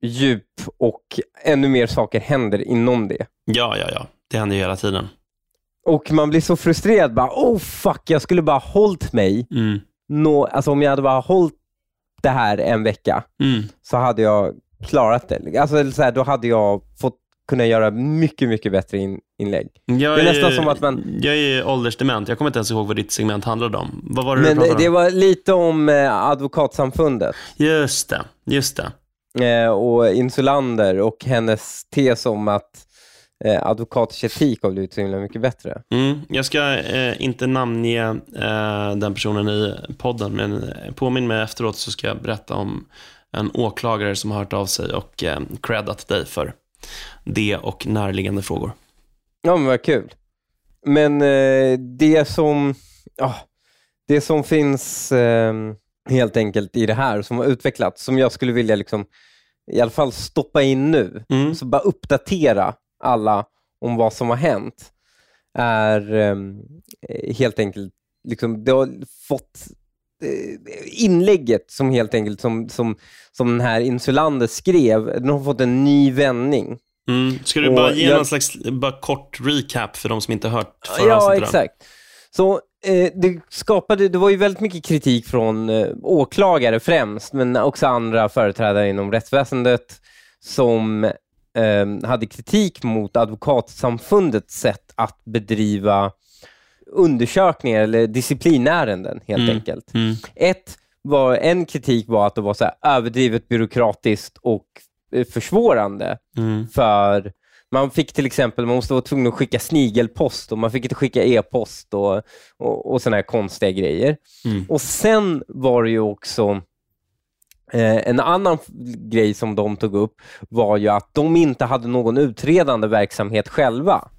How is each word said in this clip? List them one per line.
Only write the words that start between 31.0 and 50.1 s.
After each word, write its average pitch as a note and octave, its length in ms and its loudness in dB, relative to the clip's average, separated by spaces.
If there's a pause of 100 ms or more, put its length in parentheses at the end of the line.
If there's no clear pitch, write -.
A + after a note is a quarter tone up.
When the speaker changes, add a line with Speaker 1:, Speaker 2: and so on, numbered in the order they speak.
Speaker 1:
och A2 240 -2
hennes A2+ 680 -2
tes B2+ 360 0
om G#2 220 -2
att, - 380 -4 (580)
eh, G#2 220 2
advokaters A2+ 580 -2
etik B2 380 -2
har G2+ 80 0
blivit F#2+ 240 -6
så - 60 -6
himla G2 180 -4
mycket G2+ 240 -8
bättre. - 400 -6 (120)
Speaker 2:
Mm. C#3 340 -2
Jag C3 160 -4
ska, C#3+ 340 -2
eh, B2 440 -4
inte B2+ 240 -4
namnge, A#2 560 -2 (340)
eh, G#2+ 600 -4
den G2+ 180 -4
personen G#2 340 -2
i G#2 260 -2 (240)
podden, A2+ 340 -6
men, G#2 200 -4 (100)
eh, - 320 -12
påminn B2+ 320 -2
mig A2 160 -2
efteråt A2 340 -6
så - 140 -10
ska - 160 -10
jag G#2+ 160 -6
berätta G#2+ 320 -8
om G2 320 -8 (460)
en - 220 -6
åklagare G#2+ 640 -4
som G#2+ 140 -8
har G#2 80 -6
hört G2+ 140 -8
av G2 140 -4
sig F2+ 260 -6
och, - 320 -10
eh, D2+ 160 -4 (220)
creddat - 460 -6
dig F2 180 -2
för - 280 -8 (720)
det G#2 320 -2
och - 300 -10
närliggande G2 560 -4
frågor. - 300 -8 (720)
Speaker 1:
Ja, F3 140 2
men D3 100 0
vad B2+ 180 0
kul. C3+ 280 -2 (720)